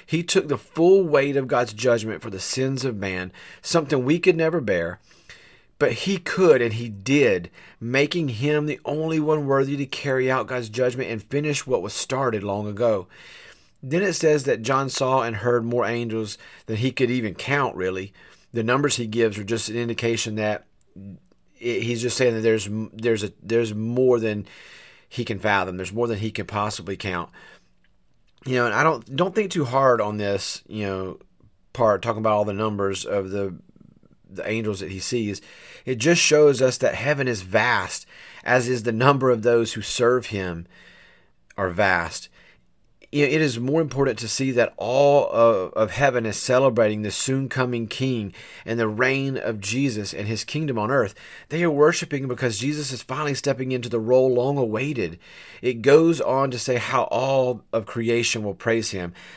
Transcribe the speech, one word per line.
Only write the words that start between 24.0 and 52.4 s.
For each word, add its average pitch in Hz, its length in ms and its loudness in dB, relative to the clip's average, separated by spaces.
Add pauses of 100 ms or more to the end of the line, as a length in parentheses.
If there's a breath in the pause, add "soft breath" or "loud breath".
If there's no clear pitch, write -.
than 107 280 -4 (640 loud breath)
he 123 160 -6
can 107 120 -6
fathom. 95 380 0
There's 92 160 -8
more 117 160 -2
than 110 120 -2
he 110 120 -4
can 104 140 -8
possibly 101 500 -4
count. 90 340 -6 (1160 loud breath)
You 131 100 -2
know, 123 120 2
and 107 60 0
I 123 100 2
don't, 135 320 -2
don't 180 200 -2
think 208 160 -2
too 147 140 -2
hard 127 340 4
on 104 180 -2
this, 101 480 -4
you 107 200 -8
know, 95 340 -6 (540)
part, 104 280 2
talking 110 180 -2
about 110 140 2
all 104 120 2
the 104 80 -2
numbers 101 520 -2
of 95 260 -4
the, 98 240 -4 (760)
the 95 200 -10
angels 107 300 -4
that 90 120 -10
he 95 80 -10
sees. 104 420 -4 (440 loud breath)
It 131 100 -4
just 160 260 2
shows 147 400 6
us 127 160 4
that - 180 0
heaven 139 320 -2
is 110 140 -2
vast, 104 640 0 (400 loud breath)
as 123 240 4
is 120 140 0
the 117 80 0
number 131 380 4
of 113 140 2
those 117 300 4
who 110 80 -8
serve 120 460 0
him 90 400 -6 (920 loud breath)
are 95 120 -2
vast. 87 600 0 (800 soft breath)
You 143 160 2
know, 127 40 -2
it 156 100 2
is 123 180 0
more 135 200 0
important 139 400 0
to 117 80 -8
see 135 260 -2
that 117 220 2
all 139 540 4
of, 113 440 4
of 110 180 0
heaven 123 340 0
is 107 100 -4
celebrating 117 680 2
the 104 80 -4
soon 135 360 -2
coming 123 380 -2
King 117 480 -4 (320 loud breath)
and 117 140 -2
the 113 80 2
reign 131 500 0
of 110 220 -6
Jesus 107 560 -4
and 104 120 -6
his 107 160 -4
kingdom 147 360 -4
on 107 100 -2
earth. 123 240 0 (360 loud breath)
They 165 140 -4
are 170 60 2
worshiping 147 580 2
because 120 300 -2